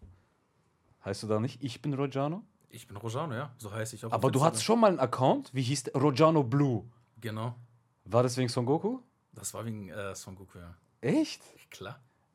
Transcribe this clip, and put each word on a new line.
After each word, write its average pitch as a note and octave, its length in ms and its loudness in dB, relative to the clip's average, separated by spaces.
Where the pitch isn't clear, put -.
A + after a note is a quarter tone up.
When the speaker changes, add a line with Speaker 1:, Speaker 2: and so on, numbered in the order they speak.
Speaker 1:
Heißt G2 180 -6
du A2 40 -8
da G#2+ 140 2
nicht, - 220 -6
ich B2+ 180 -8
bin D3 140 -4
Rojano? C#3 480 -4
Speaker 2:
Ich - 180 -20
bin G2+ 120 -16
Rojano, A#2 360 -6
ja. B2 220 -10
So G2+ 160 -14
heiße A2 240 -8
ich - 80 -16
auch A2+ 80 -8
Speaker 1:
Aber A#2 40 0
Speaker 2:
auf A#2 60 0
Speaker 1:
du C3+ 60 6
Speaker 2:
Instagram. C3+ 180 4
Speaker 1:
hattest A2 180 2
schon A#3 160 4
mal A3 80 8
einen E3+ 120 2
Account, C3 540 2
wie C3 80 -2
hieß C3+ 220 -2
der? - 100 -10
Rojano D3+ 480 6
Blue. B2+ 420 2
Speaker 2:
Genau. A2+ 340 -6
Speaker 1:
War A2+ 180 4
das B2 140 0
wegen B2+ 140 0
Son B2 160 -2
Goku? F#3 340 0
Speaker 2:
Das - 220 -12
war G#2+ 100 -8
wegen, G#2+ 240 -8
äh, G2 260 -8
Son F#2+ 200 -16
Goku, F#2+ 240 -20
ja. F2 180 -18
Speaker 1:
Echt? B3+ 420 -2
Speaker 2:
Klar. - 280 -16